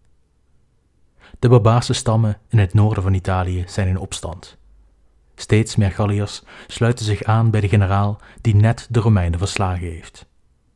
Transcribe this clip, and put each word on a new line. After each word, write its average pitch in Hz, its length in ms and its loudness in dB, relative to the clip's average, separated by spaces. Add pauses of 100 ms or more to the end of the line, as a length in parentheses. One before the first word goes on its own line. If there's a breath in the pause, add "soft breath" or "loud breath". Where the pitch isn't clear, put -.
(1400 loud breath)
De 127 100 2
barbaarse 120 440 4
stammen 110 460 -2 (100)
in - 80 2
het 98 160 2
noorden 107 300 2
van 95 100 0
Italië 90 540 -2
zijn 98 200 -4
in 92 100 -2
opstand. - 600 -12 (800)
Steeds - 400 0
meer 101 160 2
Galliërs 104 520 -4 (240 loud breath)
sluiten 117 380 -2
zich 104 180 -2
aan 113 260 2
bij 107 120 0
de 98 60 0
generaal 101 520 0 (220 loud breath)
die 110 140 2
net 110 340 2
de 120 100 0
Romeinen 92 400 0
verslagen 92 480 -4
heeft. - 380 -16 (500)